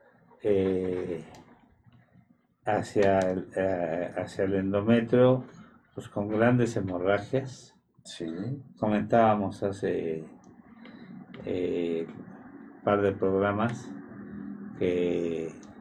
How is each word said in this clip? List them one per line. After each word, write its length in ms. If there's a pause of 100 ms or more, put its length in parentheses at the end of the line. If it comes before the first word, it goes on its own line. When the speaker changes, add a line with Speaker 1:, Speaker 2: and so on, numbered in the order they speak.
(420)
Speaker 1:
eh, 840 (1400)
hacia 560
el, 360
eh, 600
hacia 280
el 100
endometrio, 920 (500)
pues, 140
con 200
grandes 480
hemorragias. 1000 (300)
Speaker 2:
Sí. 220 (520)
Speaker 1:
Comentábamos 840
hace, 640 (1200)
eh, 640
un 760
par 180
de 100
programas 800 (880)
que 720 (280)